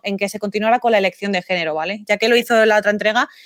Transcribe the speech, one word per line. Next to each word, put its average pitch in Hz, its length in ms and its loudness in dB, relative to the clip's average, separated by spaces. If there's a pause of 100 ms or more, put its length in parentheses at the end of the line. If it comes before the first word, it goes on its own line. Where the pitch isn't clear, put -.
en 202 120 -4
que 202 120 -4
se 208 100 -10
continuara 214 400 0
con 240 140 2
la 208 60 4
elección 196 340 -2
de 180 100 -2
género, 170 320 -4
¿vale? 185 320 -6
Ya 208 120 0
que - 100 0
lo 240 80 2
hizo 233 280 2
la 214 140 4
otra 208 140 0
entrega, 214 360 -2 (180)